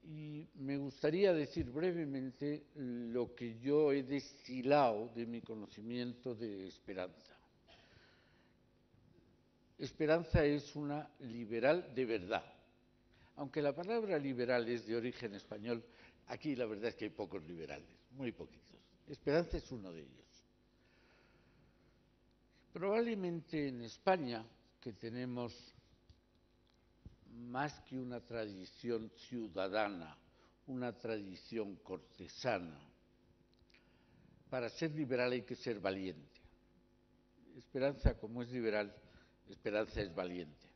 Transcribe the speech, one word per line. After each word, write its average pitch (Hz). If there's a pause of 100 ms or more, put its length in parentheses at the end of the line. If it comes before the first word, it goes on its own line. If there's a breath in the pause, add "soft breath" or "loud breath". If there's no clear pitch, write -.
Y 151
me 139
gustaría 156
decir 151
brevemente 147 (100)
lo 120
que 117
yo 143
he 143
destilado 127
de 117
mi 117
conocimiento 120
de 101
Esperanza. 92 (2500 loud breath)
Esperanza 160
es 147
una 147 (120)
liberal 120
de 127
verdad. 98 (920 soft breath)
Aunque 143
la 143
palabra 196
liberal 123
es 117
de 113
origen 117
español, 113 (420 loud breath)
aquí 127
la 120
verdad 107
es -
que 113
hay 107
pocos 92
liberales, 78 (220)
muy 127
poquitos. - (260)
Esperanza 156
es -
uno 95
de 80
ellos. 65 (2250 soft breath)
Probablemente 185
en 123
España, 120 (380)
que 113
tenemos 120 (1800)
más 123
que -
una 123
tradición 110
ciudadana, 98 (500 soft breath)
una 123
tradición 101
cortesana, 90 (1700 loud breath)
para 120
ser 160
liberal 127
hay 123
que 120
ser 110
valiente. 92 (1160)
Esperanza, 131
como 117
es 120
liberal, 107 (560 loud breath)
Esperanza 107
es 92
valiente. 90